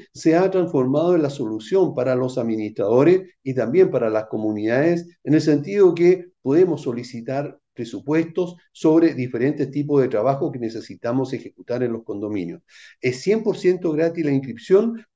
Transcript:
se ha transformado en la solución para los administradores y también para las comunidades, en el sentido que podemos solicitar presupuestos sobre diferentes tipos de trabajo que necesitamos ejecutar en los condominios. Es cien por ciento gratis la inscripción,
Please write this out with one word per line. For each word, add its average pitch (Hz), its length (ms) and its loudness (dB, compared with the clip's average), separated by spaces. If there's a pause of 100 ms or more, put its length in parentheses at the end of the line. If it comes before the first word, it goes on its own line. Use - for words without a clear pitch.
(140)
se 160 220 2
ha 185 120 2
transformado 170 680 0
en 160 60 2
la 143 60 0
solución 139 640 -2
para 127 220 -2
los 127 240 -4
administradores 117 1040 2
y 135 100 -6
también 127 380 2
para 120 200 0
las 107 160 -2
comunidades, 113 1000 -2
en 143 100 2
el 156 60 4
sentido 160 520 4
que 175 340 2 (140)
podemos 160 420 2
solicitar 123 760 -8 (160)
presupuestos 160 800 -4 (160)
sobre 160 420 4
diferentes 127 560 -2
tipos 143 320 0
de 123 60 2
trabajo 131 440 0
que 123 60 -10
necesitamos 117 720 -6
ejecutar 120 500 -8
en 117 100 -2
los 113 120 -8
condominios. 101 580 -8 (380)
Es 131 220 -4
cien 220 200 0
por 208 140 -2
ciento 180 360 0
gratis 165 320 -2
la 143 80 0
inscripción, 185 720 0 (120)